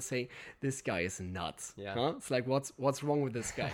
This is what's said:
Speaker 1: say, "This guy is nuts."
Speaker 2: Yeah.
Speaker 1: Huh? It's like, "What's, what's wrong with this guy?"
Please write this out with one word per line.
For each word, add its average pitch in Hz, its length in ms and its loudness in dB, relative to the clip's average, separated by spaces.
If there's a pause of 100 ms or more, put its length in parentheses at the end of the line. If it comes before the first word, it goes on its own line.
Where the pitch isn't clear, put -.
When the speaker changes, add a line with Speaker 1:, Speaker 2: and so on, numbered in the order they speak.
(140)
Speaker 1:
say, 123 160 0 (300)
"This 135 240 0
guy 98 180 0
is 92 180 -2
nuts." 90 560 -4
Speaker 2:
Yeah. 98 200 -4
Speaker 1:
Huh? 135 220 4
It's - 120 -8
like, 127 160 4
"What's, 135 320 2
what's 135 260 2
wrong 147 200 4
with 127 100 0
this 117 180 -2
guy?" - 220 -2